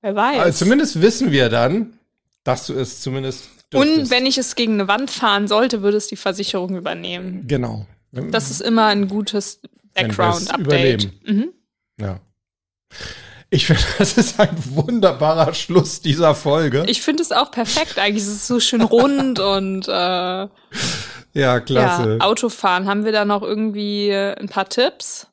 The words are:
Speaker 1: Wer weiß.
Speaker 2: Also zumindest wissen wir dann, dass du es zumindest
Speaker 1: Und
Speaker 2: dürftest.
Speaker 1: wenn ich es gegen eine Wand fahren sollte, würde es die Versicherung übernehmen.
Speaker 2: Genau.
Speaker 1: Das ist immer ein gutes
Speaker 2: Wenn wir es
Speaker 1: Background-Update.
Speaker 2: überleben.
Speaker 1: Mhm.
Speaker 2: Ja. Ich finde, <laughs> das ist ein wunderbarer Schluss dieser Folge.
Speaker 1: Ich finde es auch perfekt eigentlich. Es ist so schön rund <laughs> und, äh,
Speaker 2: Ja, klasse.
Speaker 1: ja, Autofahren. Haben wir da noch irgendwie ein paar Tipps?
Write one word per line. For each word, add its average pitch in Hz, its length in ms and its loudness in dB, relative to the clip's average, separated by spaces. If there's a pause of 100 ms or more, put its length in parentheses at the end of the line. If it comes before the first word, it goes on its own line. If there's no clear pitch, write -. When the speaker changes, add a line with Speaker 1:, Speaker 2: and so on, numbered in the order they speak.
Speaker 1:
Wer 208 140 -4
weiß. 240 240 2
Speaker 2:
Also 170 260 2
zumindest 254 340 2
wissen 208 320 4
wir 131 180 4
dann, 135 440 2 (500)
dass 127 220 -2
du 143 80 -8
es 131 280 -6
zumindest 135 460 -8 (240)
Speaker 1:
Und 269 140 2
Speaker 2:
dürftest. 302 260 0
Speaker 1:
wenn 247 140 0
ich 269 140 0
es - 160 -4
gegen 220 180 0
eine 202 140 0
Wand 240 240 -2
fahren 208 360 0
sollte, 214 360 2
würde 208 140 2
es 208 100 -4
die 202 80 -10
Versicherung 190 600 -4
übernehmen. 180 720 -8
Speaker 2:
Genau. 117 380 -4 (260)
Speaker 1:
Das 156 380 -4
ist - 120 -6
immer 226 260 4
ein 202 200 2
gutes 202 520 -4 (340)
Speaker 2:
Wenn 185 140 0
wir - 20 -2
es 104 80 -4
Speaker 1:
Background-Update. 143 840 2
Speaker 2:
überleben. 98 100 -6 (100)
Speaker 1:
Mhm. 220 300 0 (500)
Speaker 2:
Ja. 92 160 -8 (1300)
Ich - 180 2
finde, 160 220 4
<laughs> - 100 -6
das - 180 2
ist - 220 2
ein 208 100 6 (260)
wunderbarer 160 760 2
Schluss - 480 0
dieser 156 320 4
Folge. 147 540 2
Speaker 1:
Ich 233 160 -2
finde 311 180 0
es - 100 -2
auch - 200 0
perfekt 247 480 -2
eigentlich. 208 240 0
Es 202 60 -4
ist 208 180 -4
so 247 120 0
schön 226 220 2
rund 254 580 4
<laughs> - 0 -
und, 190 480 -2
äh, - 40 -6 (1400)
Speaker 2:
Ja, 127 260 2
klasse. 120 600 2
Speaker 1:
ja, 185 60 2
Autofahren. 202 640 0
Haben 208 180 0
wir 220 60 0
da 214 140 0
noch 208 180 0
irgendwie 208 680 -2
ein 196 380 -4
paar 190 180 -4
Tipps? - 640 -4